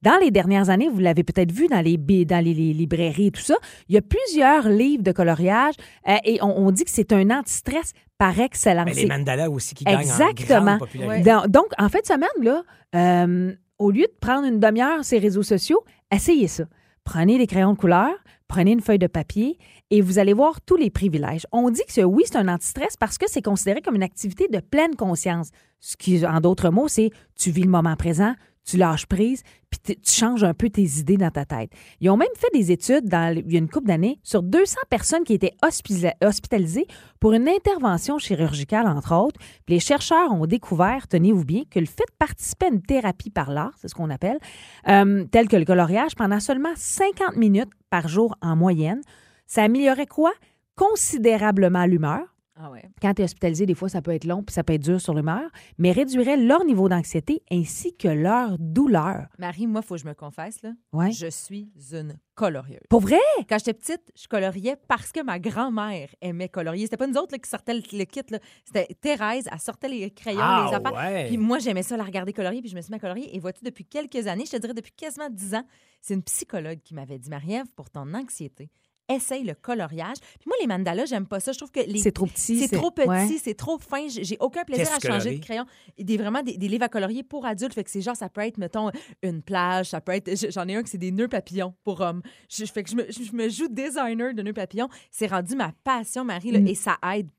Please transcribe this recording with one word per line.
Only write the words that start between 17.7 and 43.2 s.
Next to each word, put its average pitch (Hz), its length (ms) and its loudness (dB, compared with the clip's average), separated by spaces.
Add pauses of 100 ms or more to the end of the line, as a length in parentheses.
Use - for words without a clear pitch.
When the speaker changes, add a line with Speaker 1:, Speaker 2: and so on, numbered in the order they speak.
Speaker 1:
de 190 40 0
couleur, 190 340 4 (360)
prenez 226 240 4
une 233 80 4
feuille 208 200 2
de 180 80 2
papier 208 500 -2 (320)
et 208 100 6
vous 190 200 4
allez 196 120 6
voir 285 300 2
tous 359 160 2
les 269 120 2
privilèges. 160 600 -2
On 240 180 2
dit 247 160 -2
que - 60 -18
ce, - 80 0
oui, 196 260 6
c'est - 120 -4
un 202 100 2
anti-stress 262 480 -4
parce - 220 -4
que 359 120 -2
c'est 294 120 -4
considéré 202 400 -2
comme 269 140 -2
une 190 80 2
activité 190 440 -4
de 330 140 0
pleine 311 340 0
conscience. 170 540 -2 (320)
Ce - 160 -12
qui, 180 280 2
en 160 140 2
d'autres 175 300 2
mots, 226 180 4
c'est 220 220 2 (260)
tu - 160 -2
vis 175 120 2
le 190 60 6
moment 165 280 4
présent, 170 360 2 (320)
tu - 120 -2
lâches 165 300 2
prise, 220 360 0 (260)
puis - 120 -6
t-, - 160 -4
tu - 160 -6
changes 226 320 2
un 170 80 4
peu 226 160 0
tes 202 140 2
idées 156 340 0
dans 180 140 2
ta 143 120 -6
tête. 113 260 -8 (300)
Ils 180 100 4
ont 196 60 6
même 330 220 4
fait 480 160 0
des 202 180 4
études, 240 380 2
dans 165 260 0
l-, 165 100 -4
il 160 60 -6
y 170 60 2
a - 20 6
une 160 80 0
couple 277 200 -2
d'années, 190 360 2
sur - 180 0
deux 214 240 4
cents - 140 -6 (100)
personnes 311 360 0
qui 233 80 2
étaient 190 180 2 (100)
hospisa-, 185 520 0 (100)
hospitalisées 202 640 0 (320)
pour 214 140 6
une 240 160 4
intervention 302 680 0
chirurgicale, 160 680 0
entre 151 260 -2
autres. 214 240 2 (280)
Puis 170 100 2
les 175 60 4
chercheurs 320 500 2
ont 160 140 0
découvert, 196 640 0
tenez-vous 180 340 4
bien, 170 260 -2
que - 120 -2
le 160 40 0
fait - 200 -4
de - 120 -14
participer - 500 -2
à - 20 4
une 214 120 0
thérapie 220 500 -2